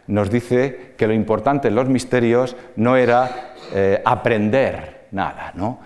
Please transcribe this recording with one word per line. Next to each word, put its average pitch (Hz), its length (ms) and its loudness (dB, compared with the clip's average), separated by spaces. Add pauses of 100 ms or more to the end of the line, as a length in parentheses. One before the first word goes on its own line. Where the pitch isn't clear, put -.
nos 101 220 0
dice 123 680 -2
que 110 100 0
lo 110 60 2
importante 113 560 0
en 104 60 0
los 127 120 2
misterios 123 680 2 (180)
no 123 220 2
era, 123 560 0 (200)
eh, 98 300 2
aprender 113 1080 0
nada, 92 440 -8
¿no? 107 300 -6